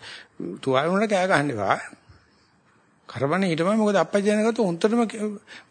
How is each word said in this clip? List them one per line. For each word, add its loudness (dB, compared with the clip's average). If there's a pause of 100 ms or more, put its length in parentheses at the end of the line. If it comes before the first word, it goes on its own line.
(580)
"තුවාල 0
වුණාට 0
කෑ 2
ගහන්න 2
එපා. 0 (1300)
කරවන්න 0
හිටපන්. 2
මොකද 2
අප්පච්චි 2
දැනගත්තොත් 2
හොන්තරම 2
ක-, -8 (300)